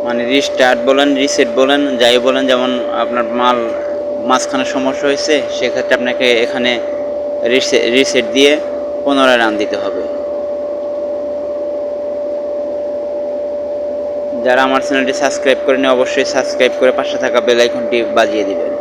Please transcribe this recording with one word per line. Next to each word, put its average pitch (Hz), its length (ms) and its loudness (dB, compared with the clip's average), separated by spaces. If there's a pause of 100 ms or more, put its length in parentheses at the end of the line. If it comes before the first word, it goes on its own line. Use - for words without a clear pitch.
মানে, 120 220 -2
রিস্টার্ট 127 600 2
বলেন, 139 300 4
রিসেট 135 400 2
বলেন, 135 420 2
যাই 120 220 6
বলেন। 131 280 2
যেমন 127 320 2 (200)
আপনার 120 240 0
মাল 120 340 2 (640)
মাঝখানে 127 420 0
সমস্যা 131 420 -2
হয়েছে, 143 420 2
সেক্ষেত্রে 127 460 0
আপনাকে 123 300 0 (180)
এখানে 123 360 0 (640)
রিসে-, 120 480 2
রিসেট 127 420 2
দিয়ে 139 240 6 (460)
পুনরায় 135 340 4
রান 110 200 2
দিতে 104 180 -2
হবে। 98 260 -4 (4000)
যারা 127 200 2
আমার 131 180 2
চ্যানেলটি 131 320 0
সাবস্ক্রাইব 131 520 0
করেনি, 135 220 2
অবশ্যই 127 380 2
সাবস্ক্রাইব 127 540 0
করে 131 120 4
পাশে 135 260 -2
থাকা 123 220 2
বেল 120 200 2
আইকনটি 120 440 2 (120)
বাজিয়ে 110 280 2
দিবেন। 95 380 -2